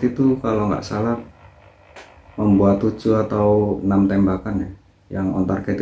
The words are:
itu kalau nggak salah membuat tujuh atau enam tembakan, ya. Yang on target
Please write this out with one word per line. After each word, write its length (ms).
itu 400
kalau 260
nggak 140
salah 340
membuat 480
tujuh 400
atau 560
enam 320
tembakan, 440
ya. 40
Yang 100
on 160
target 340